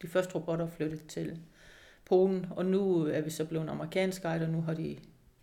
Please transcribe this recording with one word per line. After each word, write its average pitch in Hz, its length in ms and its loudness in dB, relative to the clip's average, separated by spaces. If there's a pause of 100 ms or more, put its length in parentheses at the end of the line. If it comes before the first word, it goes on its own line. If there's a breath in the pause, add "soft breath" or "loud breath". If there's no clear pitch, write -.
de 185 40 -8
første 185 280 0
robotter 165 320 -2
flyttet 156 400 -4
til 165 320 -6 (680 loud breath)
Polen, 185 460 4
og 180 160 -2
nu 190 340 4
er 151 200 2
vi 160 100 -2
så 160 140 -2
blevet 160 240 -2
amerikansk 175 560 0
ejet, 165 180 0
og 165 60 0
nu 165 120 0
har 165 140 -2
de 156 220 -4 (460)